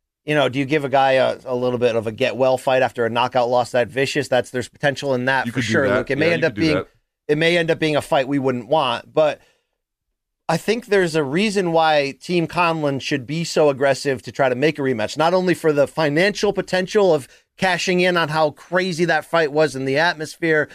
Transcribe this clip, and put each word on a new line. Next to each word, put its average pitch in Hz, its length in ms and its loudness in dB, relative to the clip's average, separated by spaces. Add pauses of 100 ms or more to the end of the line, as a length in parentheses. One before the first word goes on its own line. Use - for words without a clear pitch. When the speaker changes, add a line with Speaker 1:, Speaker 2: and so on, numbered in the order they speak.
(240)
Speaker 1:
You 147 100 -2
know, 139 140 2
do 123 100 -6
you 139 60 0
give 139 200 -2
a 139 40 -2
guy 135 240 4
a, 120 320 2
a 127 100 -6
little 123 240 0
bit 117 160 2
of 113 140 -2
a - 20 -8
get 110 240 -2
well 127 240 2
fight 131 240 0
after 117 240 -2
a - 20 0
knockout 120 400 0
loss 123 220 0
that 120 160 0
vicious? 135 400 -2
That's, 123 240 0
there's 123 180 -6
potential 139 460 -4
in 123 120 -2
that 131 200 0
Speaker 2:
You 117 60 -8
Speaker 1:
for 127 80 -4
Speaker 2:
could 113 60 -2
do 107 60 -2
Speaker 1:
sure, 135 160 2
Speaker 2:
that. 101 100 2
Speaker 1:
Luke. 113 120 -4
It 135 80 -2
may 160 120 2
Speaker 2:
Yeah, - 20 2
Speaker 1:
end 160 100 -2
Speaker 2:
you 165 60 2
Speaker 1:
up 113 80 -8
Speaker 2:
could 104 40 -4
do 160 60 0
Speaker 1:
being, 156 120 2
Speaker 2:
that. - 100 -8 (400)
Speaker 1:
it 147 100 0
may 170 180 2
end 165 140 0
up 156 80 0
being 156 160 0
a 135 80 0
fight 139 240 0
we 139 140 -2
wouldn't 123 260 -2
want, 120 480 -2
but 151 260 0 (1120)
I 165 60 0
think 226 300 -4
there's 185 280 2
a 160 80 2
reason 180 500 -2
why 151 500 2
Team 175 240 -2
Conlon 160 560 -2
should 135 240 -4
be 160 180 -4
so 156 240 2
aggressive 135 540 0
to 117 100 -14
try 135 160 0
to 123 60 0
make 147 240 0
a - 20 -4
rematch, 120 380 -2
not 165 160 2
only 185 180 2
for 156 220 0
the 143 120 4
financial 165 680 0
potential 185 580 2
of 147 160 0 (300)
cashing 180 420 0
in 180 160 2
on 165 120 0
how 156 240 0
crazy 180 520 -2
that 156 220 0
fight 160 260 0
was 147 240 2
in 131 80 -6
the 135 140 0
atmosphere? 156 760 0